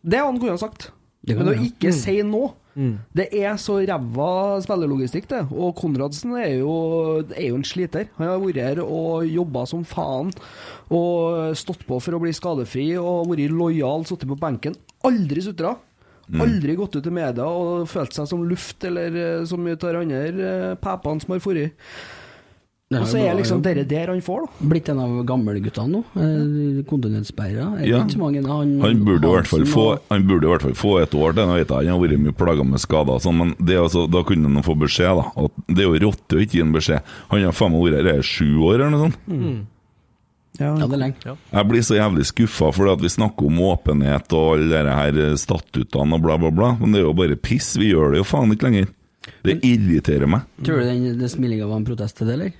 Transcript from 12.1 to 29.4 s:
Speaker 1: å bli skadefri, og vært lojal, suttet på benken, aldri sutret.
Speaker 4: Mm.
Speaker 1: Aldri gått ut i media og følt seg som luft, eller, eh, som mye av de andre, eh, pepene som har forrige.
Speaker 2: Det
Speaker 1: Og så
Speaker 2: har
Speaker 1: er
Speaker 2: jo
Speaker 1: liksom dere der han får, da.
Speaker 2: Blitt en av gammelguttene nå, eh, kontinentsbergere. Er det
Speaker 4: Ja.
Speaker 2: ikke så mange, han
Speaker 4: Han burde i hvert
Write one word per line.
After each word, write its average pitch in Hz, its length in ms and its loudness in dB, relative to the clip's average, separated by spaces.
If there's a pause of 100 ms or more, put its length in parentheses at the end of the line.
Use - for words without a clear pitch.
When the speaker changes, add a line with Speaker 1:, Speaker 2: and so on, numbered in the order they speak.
Speaker 1:
å 165 80 -4
bli 165 80 -2
skadefri, 139 540 -4 (100)
og 175 320 -2
vært 151 240 0
lojal, 160 560 0
suttet 170 240 -8
på 139 80 -10
benken, 147 320 -4 (320)
aldri 185 400 0
sutret. 196 320 -6 (560)
Speaker 4:
Mm. 80 60 -2
Speaker 1:
Aldri 160 400 0
gått 202 160 -6
ut 147 140 -4
i - 20 -4
media 135 340 -4
og 175 460 -4
følt 147 240 -6
seg 151 160 -6
som 170 160 -4
luft, - 400 -6
eller, 170 340 -4
eh, 170 240 -4
som 175 160 -6
mye 170 140 -4
av 160 60 -12 (100)
de 170 100 -2
andre, 165 480 -4
eh, 185 300 -4
pepene 180 420 -6
som 180 140 -8
har 180 80 -4
forrige. 165 300 -2 (1160)
Speaker 2:
Det 131 100 0
Speaker 1:
Og 113 80 -2
så - 80 0
Speaker 2:
har 214 80 2
Speaker 1:
er 175 80 2
Speaker 2:
jo 185 60 0
Speaker 1:
liksom 180 240 0
dere 143 260 0
der 160 180 -2
han 185 140 -2
får, 202 240 -6
da. - 240 -6
Speaker 2:
Blitt 160 220 0
en 139 100 -2
av 123 100 -2 (140)
gammelguttene 110 640 -2
nå, 202 120 -2 (120)
eh, 147 720 0
kontinentsbergere. 107 880 -4
Er 202 80 -6
det - 80 0
Speaker 4:
Ja. 120 140 4
Speaker 2:
ikke 139 120 0
så 208 60 0
mange, 143 240 0
han 143 360 0
Speaker 4:
Han 110 220 4
burde 90 220 4
i 85 80 6
hvert 85 140 4